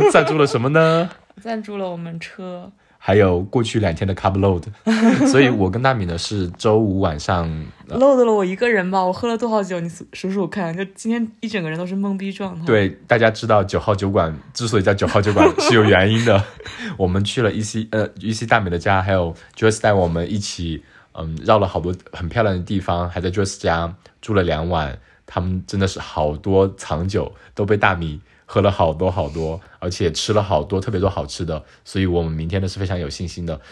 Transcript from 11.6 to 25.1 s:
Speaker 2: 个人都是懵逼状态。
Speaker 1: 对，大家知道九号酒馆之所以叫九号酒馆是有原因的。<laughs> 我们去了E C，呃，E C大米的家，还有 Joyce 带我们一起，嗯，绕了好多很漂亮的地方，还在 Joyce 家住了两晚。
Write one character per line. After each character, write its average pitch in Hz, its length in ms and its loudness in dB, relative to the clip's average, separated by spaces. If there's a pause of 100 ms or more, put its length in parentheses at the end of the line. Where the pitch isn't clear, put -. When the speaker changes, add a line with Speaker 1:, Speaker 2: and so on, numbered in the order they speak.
Speaker 2:
个 160 80 -4
人 160 80 -6
都 180 80 -6
是 185 100 -6
懵 196 220 -4
逼 196 120 -6
状 190 300 -8
态。 165 60 -6
Speaker 1:
对， 104 240 2 (160)
大 120 100 4
家 113 140 4
知 110 160 -8
道 104 180 4
九 - 160 -2
号 107 140 0
酒 98 160 -2
馆 82 280 0 (140)
之 117 160 -6
所 110 100 2
以 95 40 2
叫 101 100 4
九 98 140 0
号 104 160 2
酒 104 100 2
馆 101 180 6 (100)
是 - 140 2
有 110 80 8
原 98 300 6
因 113 140 0
的。 101 180 4 (240)
<laughs> 226 300 -12
我 95 80 0
们 95 180 0
去 101 160 -4
了 113 100 2
E 107 120 -4
C， 110 280 -6
呃 107 160 0 (140)
，E 107 140 -4
C 107 100 -6
大 113 160 2
米 95 80 -4
的 87 100 -2
家， 95 220 0
还 95 120 0
有 87 220 0 (220)
Joyce 110 240 2
带 107 140 4
我 92 120 2
们 85 240 -2
一 104 80 -4
起， 82 460 -8 (300)
嗯， 80 280 -10
绕 107 160 4
了 98 80 2
好 90 140 -4
多 87 140 -2 (180)
很 87 160 -8
漂 117 140 0
亮 101 120 2
的 90 80 -4
地 98 160 -4
方， 87 300 -2
还 87 100 -6
在 90 120 -2
Joyce 98 280 -4
家 85 380 -2 (240)
住 110 140 -4
了 92 80 4
两 82 260 -2
晚。 76 300 -2 (260)